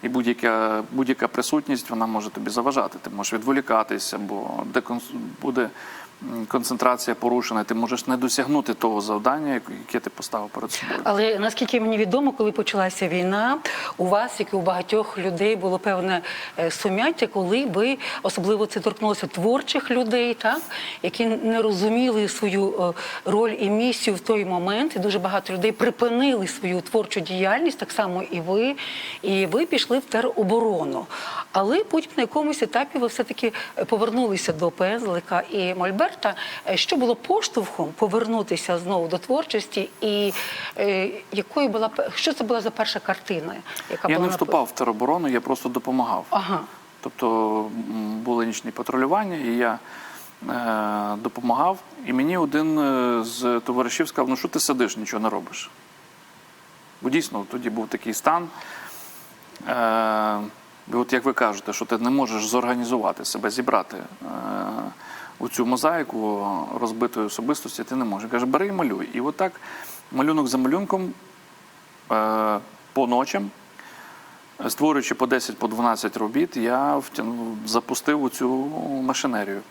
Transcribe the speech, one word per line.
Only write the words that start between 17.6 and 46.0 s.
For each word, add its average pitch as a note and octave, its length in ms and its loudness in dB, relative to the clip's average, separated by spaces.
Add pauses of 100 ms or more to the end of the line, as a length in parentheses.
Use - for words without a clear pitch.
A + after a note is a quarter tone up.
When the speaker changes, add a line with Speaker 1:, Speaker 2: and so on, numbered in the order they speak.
Speaker 2:
ви, A3+ 320 2 (260)
особливо G3 420 2
це G#3 140 -4
торкнулося G3+ 480 0
творчих A#3+ 640 0
людей, A#3+ 420 2
так, A#3+ 280 0 (420)
які A3+ 220 0
не A3+ 360 2
розуміли G#3+ 680 4
свою, G3 540 0
е, - 500 -2
роль G#3+ 280 4
і G3 100 2
місію A3+ 460 2
в F#3 40 -6
той G#3 260 2
момент, F#3 500 0
і - 40 0
дуже G3 200 2
багато F#3+ 340 0
людей F#3 180 2
припинили A#3 760 2
свою F3+ 340 -2
творчу G3+ 380 0
діяльність, F#3+ 580 0
так - 140 -6
само F#3 320 0
і F3 180 -4
ви, G#3+ 340 2 (460)
і F#3+ 240 2
ви A3 200 2
пішли C4+ 340 2
в B3+ 60 -6
тероборону. G#3+ 1000 2 (460)
Але A3+ 320 4
потім D#4+ 340 0
на C4+ 40 2
якомусь D4+ 400 0
етапі C4 380 0
ви A#3+ 80 2
все-таки, A3+ 460 -2 (240)
е, F#3+ 80 0
повернулися G#3+ 680 2
до E3 180 2
пензлика F#3+ 800 0
і F#3 240 0
мольберта. F#3+ 300 2 (640)
Е, F#3+ 80 2
що - 200 2
було A#3+ 180 4
поштовхом A3+ 800 0
повернутися G#3+ 840 0
знову F3 280 0
до F3 100 -2
творчості, A3+ 720 0 (120)
і, G3+ 320 2 (440)
е, G3 320 2 (220)
якою A#3 380 0
була A3 200 0
пе-, - 260 -2
що - 180 0
це - 100 -2
була A3+ 180 0
за A3 100 -2
перша A3 280 -2
картина, E3+ 560 -4 (340)
яка - 180 -4
Speaker 1:
Я D#3 80 4
Speaker 2:
була F3+ 120 4
Speaker 1:
не F#3 60 2
Speaker 2:
напи- - 20 0
Speaker 1:
вступав D3 300 4
в - 60 -10
тероборону, B2+ 560 2
я B2 140 2
просто C3 280 0
допомагав. B2 600 0